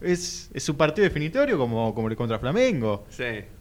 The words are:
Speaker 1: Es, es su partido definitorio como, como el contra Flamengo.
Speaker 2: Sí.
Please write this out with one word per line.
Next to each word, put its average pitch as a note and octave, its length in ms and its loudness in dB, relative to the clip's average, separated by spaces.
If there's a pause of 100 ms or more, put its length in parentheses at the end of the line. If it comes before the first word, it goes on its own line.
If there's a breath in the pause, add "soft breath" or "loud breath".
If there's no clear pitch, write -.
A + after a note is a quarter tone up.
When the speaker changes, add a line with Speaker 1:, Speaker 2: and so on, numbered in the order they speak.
Speaker 1:
Es, - 500 -4
es C3 100 -6
su D3+ 140 -2
partido D#3 320 4
definitorio F3 480 2
como, A2+ 380 0
como A2 140 -2
el A2 80 -2
contra A2+ 220 -2
Flamengo. B2+ 720 0
Speaker 2:
Sí. A2+ 340 -6 (160)